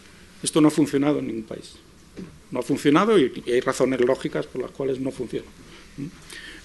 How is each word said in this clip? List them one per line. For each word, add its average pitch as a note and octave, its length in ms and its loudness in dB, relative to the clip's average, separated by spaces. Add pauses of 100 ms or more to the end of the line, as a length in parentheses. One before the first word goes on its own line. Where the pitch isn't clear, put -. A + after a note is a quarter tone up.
(440)
esto D3+ 180 2
no D3+ 60 8
ha D3 40 6
funcionado C#3+ 480 2
en C3 80 -6
ningún A2+ 160 -6
país. - 300 -14 (800)
No B2+ 80 -4
ha - 20 -2
funcionado D3+ 560 4
y, C3 140 4 (160)
y B2 60 0
hay B2 80 4
razones C3 400 0
lógicas C3 440 0
por - 160 -8
las B2 100 -6
cuales C3+ 280 -4
no C3 100 -4
funciona. A#2+ 380 -8 (500)
¿Mm? C#3+ 80 -8 (600)